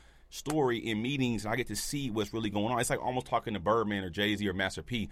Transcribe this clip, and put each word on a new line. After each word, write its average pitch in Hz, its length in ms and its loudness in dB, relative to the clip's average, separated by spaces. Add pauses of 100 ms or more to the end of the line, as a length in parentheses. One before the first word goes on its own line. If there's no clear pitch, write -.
(300)
story 135 500 2
in 110 220 0
meetings, 120 440 0
and 107 80 -2
I - 20 0
get 123 120 0
to - 80 -4
see 139 340 -4
what's 104 240 0
really 113 160 -2
going 104 240 2
on. 120 60 2
It's 120 100 0
like 139 140 0
almost 127 240 -2
talking 117 260 0
to 98 60 -2
Birdman 104 440 2
or 92 60 -6
Jay-Z 101 400 0
or 92 40 0
Master 95 280 -2
P. 110 300 -4